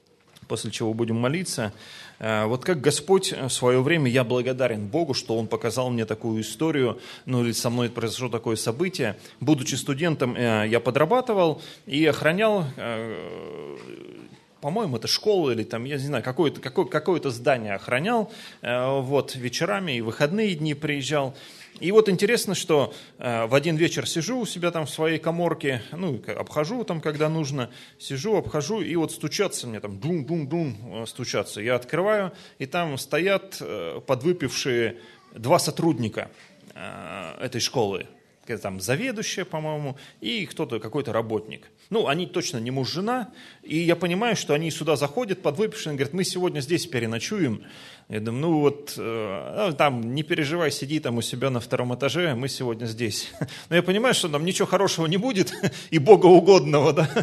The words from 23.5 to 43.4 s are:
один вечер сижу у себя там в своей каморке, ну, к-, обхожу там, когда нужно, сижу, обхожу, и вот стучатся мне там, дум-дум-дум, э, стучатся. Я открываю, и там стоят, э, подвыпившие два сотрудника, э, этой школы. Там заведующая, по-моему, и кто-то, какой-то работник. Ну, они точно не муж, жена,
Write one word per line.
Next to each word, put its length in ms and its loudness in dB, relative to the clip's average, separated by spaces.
один 220 4
вечер 320 0
сижу 320 -4
у 60 -4
себя 260 -4
там 160 -4
в 20 -10
своей 300 0
каморке, 720 -2
ну, 260 -4
к-, 160 -12
обхожу 500 -4
там, 180 -4
когда 280 0
нужно, 400 -2
сижу, 360 -2
обхожу, 460 -2
и 140 -4
вот 160 0
стучатся 560 -4
мне 120 -8
там, 200 -10
дум-дум-дум, 1040 -4
э, 20 -8
стучатся. 560 -4
Я 140 2
открываю, 580 0
и 80 -6
там 320 -2
стоят, 640 -2
э, 440 -8
подвыпившие 920 0
два 240 4
сотрудника, 720 -2
э, 680 -12
этой 200 -4
школы. 460 0
Там 180 -6
заведующая, 640 -4
по-моему, 540 -6
и 240 -4
кто-то, 340 -4
какой-то 320 -4
работник. 580 -4
Ну, 180 0
они 200 0
точно 300 -4
не 140 -4
муж, 200 -2
жена, 380 -2